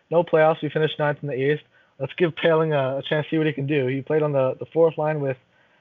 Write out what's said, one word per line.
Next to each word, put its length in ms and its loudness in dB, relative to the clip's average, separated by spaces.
no 140 4
playoffs. 380 4
We 60 -2
finished 300 -2
ninth 240 0
in 60 -6
the 240 0
East. 100 -4
Let's 140 -8
give 200 0
Poehling 400 2
a, 240 0
a 40 -8
chance 240 -2
to 40 -12
see 80 0
what 80 2
he 60 -2
can 140 -6
do. 200 0
He 160 -2
played 200 0
on 100 0
the, 260 0
the 80 -12
fourth 320 2
line 220 -2
with 160 -4